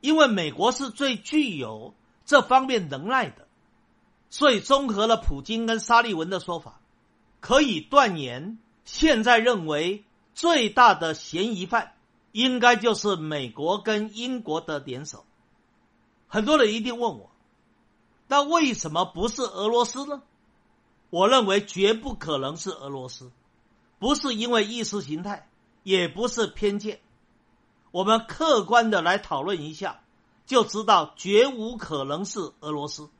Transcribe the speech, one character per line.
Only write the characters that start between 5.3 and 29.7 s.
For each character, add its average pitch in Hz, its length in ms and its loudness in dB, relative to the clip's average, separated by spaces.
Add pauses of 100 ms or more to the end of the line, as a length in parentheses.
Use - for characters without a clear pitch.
京 226 240 -4
跟 226 140 -2
沙 233 220 4
利 226 120 -2
文 165 160 -4
的 190 80 -4
说 170 220 -8
法， - 200 -20 (600)
可 277 220 4
以 208 180 0
断 240 360 4
言， 147 440 -10 (240)
现 269 400 2
在 233 160 6
认 220 260 0
为 165 380 -4 (280)
最 302 380 2
大 240 240 8
的 160 200 -2
嫌 202 420 -4
疑 180 100 -8
犯 214 280 -4 (360)
应 247 300 0
该 240 160 6
就 214 180 0
是 202 220 -2
美 151 340 -6
国 175 320 -4
跟 214 340 -4
英 247 240 -8
国 160 200 -6
的 156 180 -8
联 135 260 -12
手。 - 220 -20 (1000)
很 214 160 -2
多 294 140 4
人 214 140 4
一 226 80 -4
定 233 200 -6
问 190 180 -4
我， 95 140 -20 (960)
那 285 140 4
为 302 300 2
什 160 200 -6
么 175 120 0
不 180 220 -4
是 233 160 -4
俄 196 240 -4
罗 240 180 2
斯 277 220 -8
呢？ 285 160 -12 (880)
我 185 180 2
认 254 180 6
为 202 180 2
绝 196 300 2
不 214 200 -8
可 147 240 -4
能 139 180 -6
是 185 140 -10
俄 139 180 -12
罗 131 200 -10
斯， 123 220 -18 (680)
不 269 160 0
是 262 180 -4
因 226 160 -4
为 226 140 2
意 233 180 -6
识 202 180 -6
形 156 220 -8
态， 196 260 -12 (360)
也 185 240 2
不 196 180 -4
是 226 220 -2
偏 202 320 -2
见。 208 180 -10 (960)
我 180 100 -2
们 220 240 2
客 277 380 2
观 226 260 4
的 196 100 2
来 175 160 2
讨 170 240 -6
论 170 220 -4
一 156 120 -12